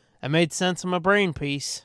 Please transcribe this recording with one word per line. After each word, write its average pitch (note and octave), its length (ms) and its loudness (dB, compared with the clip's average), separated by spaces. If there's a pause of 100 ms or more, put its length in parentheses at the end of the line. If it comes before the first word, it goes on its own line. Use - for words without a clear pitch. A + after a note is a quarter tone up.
(220)
That C3+ 100 -4
made E3 200 4
sense F3+ 320 -2
in F#3 60 -4
my F3+ 100 0
brain F#3+ 340 2
piece. C#3+ 520 -6